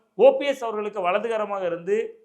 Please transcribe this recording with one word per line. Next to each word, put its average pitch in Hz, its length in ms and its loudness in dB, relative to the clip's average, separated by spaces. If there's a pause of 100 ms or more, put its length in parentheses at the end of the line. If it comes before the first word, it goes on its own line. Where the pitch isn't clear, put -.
(160)
ஓ 269 220 6
பி 285 80 -4
எஸ் 262 180 -2
அவர்களுக்கு 208 380 -6
வலதுகரமாக 202 640 -2
இருந்து 170 300 -2 (300)